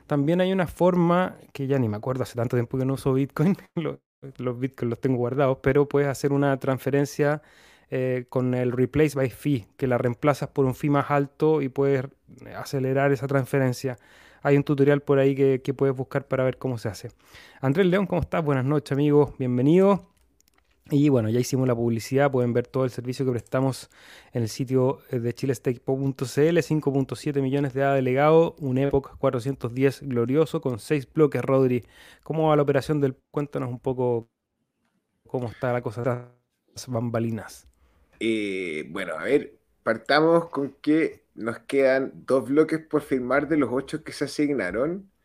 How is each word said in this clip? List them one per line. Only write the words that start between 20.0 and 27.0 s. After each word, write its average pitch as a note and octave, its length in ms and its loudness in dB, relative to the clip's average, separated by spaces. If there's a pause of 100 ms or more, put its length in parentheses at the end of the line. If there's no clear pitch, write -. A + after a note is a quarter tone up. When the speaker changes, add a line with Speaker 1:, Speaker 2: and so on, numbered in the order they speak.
Speaker 1:
Y D3 200 4
bueno, A#2 180 4
ya A2+ 100 2
hicimos B2+ 300 0
la A#2+ 80 2
publicidad. A#2+ 560 0
Pueden B2 220 0
ver A#2+ 120 0
todo C3 180 -2
el B2+ 60 -2
servicio B2 360 -6
que B2+ 40 0
prestamos C3 600 -4 (420)
en A#2+ 100 -2
el A2 60 -2
sitio, C3 520 0 (100)
eh, B2+ 100 -2
de A#2 140 -4
chilestake C3 460 -4
punto C3+ 440 -4
c C#3+ 240 2
l. E3+ 140 2
Cinco D3 300 -2
punto C3 220 -2